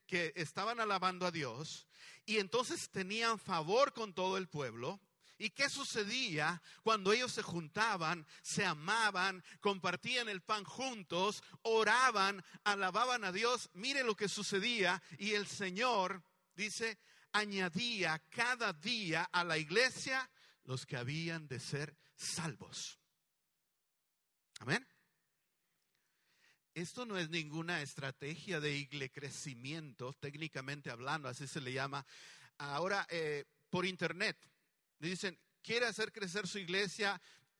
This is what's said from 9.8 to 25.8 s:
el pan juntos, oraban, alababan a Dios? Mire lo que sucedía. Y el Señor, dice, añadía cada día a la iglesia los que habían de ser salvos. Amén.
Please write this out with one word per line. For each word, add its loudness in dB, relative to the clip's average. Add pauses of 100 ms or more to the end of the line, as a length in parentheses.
el -4
pan 0
juntos, -2 (180)
oraban, 6 (200)
alababan 4
a -2
Dios? 2
Mire 0
lo 2
que 0
sucedía. 2 (180)
Y -2
el 0
Señor, 0 (300)
dice, -4 (360)
añadía 2
cada 2
día 0
a 4
la 2
iglesia 2 (340)
los -4
que -6
habían -4
de -6
ser -6 (180)
salvos. -8 (1600)
Amén. 0 (1900)